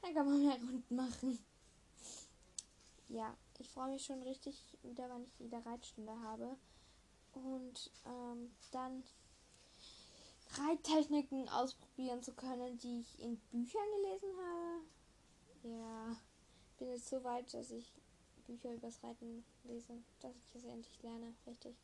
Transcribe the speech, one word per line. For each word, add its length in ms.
Dann 140
kann 120
man 160
mehr 140
Runden 400
machen. 420
Ja, 280
ich 120
freue 220
mich 120
schon 180
richtig 600
wieder, 260
wann 160
ich 160
wieder 240
Reitstunde 560
habe. 360
Und, 580
ähm, 500
dann 320
Reittechniken 920
ausprobieren 760
zu 100
können, 460
die 220
ich 200
in 160
Büchern 320
gelesen 400
habe. 460
Ja, 540
bin 120
jetzt 180
so 160
weit, 280
dass 180
ich 220
Bücher 260
übers 300
Reiten 420
lese, 380
dass 160
ich 180
es 100
endlich 380
lerne, 320
richtig. 380